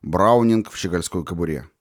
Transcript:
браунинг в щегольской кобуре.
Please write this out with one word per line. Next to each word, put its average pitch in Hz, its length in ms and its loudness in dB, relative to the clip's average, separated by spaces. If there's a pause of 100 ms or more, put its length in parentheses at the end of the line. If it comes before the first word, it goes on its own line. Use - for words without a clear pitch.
браунинг 110 680 2
в - 60 -16
щегольской 85 480 -4
кобуре. 82 440 -6 (120)